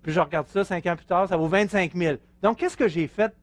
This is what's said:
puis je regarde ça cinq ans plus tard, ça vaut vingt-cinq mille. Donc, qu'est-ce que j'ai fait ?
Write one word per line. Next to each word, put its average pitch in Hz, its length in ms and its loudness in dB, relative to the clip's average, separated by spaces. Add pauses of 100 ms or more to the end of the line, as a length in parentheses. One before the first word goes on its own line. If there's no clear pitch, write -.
puis 156 120 -6
je 175 60 2
regarde 151 280 -2
ça 196 160 -2
cinq 180 220 -4
ans 175 100 0
plus - 100 -20
tard, 185 220 0
ça 185 80 -2
vaut 160 120 0
vingt-cinq 190 460 0
mille. 165 260 0 (220)
Donc, 220 160 2
qu'est-ce 349 200 -4
que 247 100 2
j'ai 160 200 0
fait ? 214 360 -2